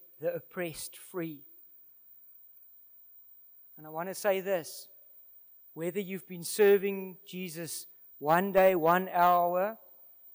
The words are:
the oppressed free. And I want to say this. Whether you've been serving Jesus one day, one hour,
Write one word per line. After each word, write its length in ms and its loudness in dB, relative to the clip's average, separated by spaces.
the 140 -6
oppressed 640 -12
free. 440 -12
And 80 -18
I 40 -18
want 200 -8
to 40 -10
say 260 0
this. 480 -6
Whether 240 -6
you've 260 -8
been 160 -14
serving 760 2
Jesus 560 -12
one 320 2
day, 240 6
one 380 2
hour, 640 2